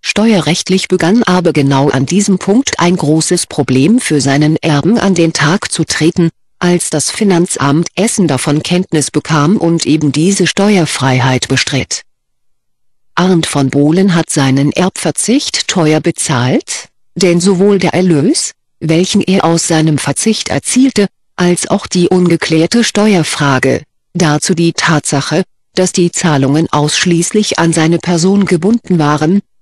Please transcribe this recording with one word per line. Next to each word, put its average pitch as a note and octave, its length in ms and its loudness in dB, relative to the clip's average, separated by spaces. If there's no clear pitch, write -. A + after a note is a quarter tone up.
Steuerrechtlich F#3+ 880 0
begann F#3 360 2
aber F3+ 280 0
genau C#3 360 2
an C3+ 180 0
diesem G3 320 0
Punkt A3 400 -2
ein F3 180 0
großes D#3+ 500 0
Problem C#3 520 0
für D3+ 220 0
seinen C#3+ 360 2
Erben D#3 420 0
an G3 160 2
den E3 180 2
Tag D#3+ 400 -2
zu - 120 -2
treten, E3 460 0
als F3 300 0
das D3+ 200 -2
Finanzamt E3+ 840 0
Essen G3 320 0
davon D3 340 -2
Kenntnis F3+ 480 -2
bekam D#3 460 0
und E3 300 0
eben D3+ 260 0
diese F3+ 340 0
Steuerfreiheit C3+ 1000 0
bestritt. - 540 -4
Arndt F3 300 0
von C#3 240 0
Bohlen E3 440 2
hat E3 160 -2
seinen C#3 400 0
Erbverzicht - 960 -2
teuer D#3 340 2
bezahlt, D3 880 -4
denn F3 240 2
sowohl F#3+ 400 2
der F#3 140 0
Erlös, F3+ 580 0
welchen E3+ 440 0
er F#3+ 220 0
aus E3 220 0
seinem D#3 320 2
Verzicht - 520 -4
erzielte, B3 580 0
als F3+ 340 -2
auch - 200 -4
die F3 200 0
ungeklärte E3+ 760 2
Steuerfrage, D3+ 960 0
dazu D#3+ 400 0
die E3 200 0
Tatsache, D3+ 680 -2
dass F#3 180 0
die F3 200 0
Zahlungen D3 600 0
ausschließlich E3+ 840 0
an E3 140 2
seine E3 260 2
Person F#3 480 0
gebunden F#3 540 0
waren, D3+ 400 0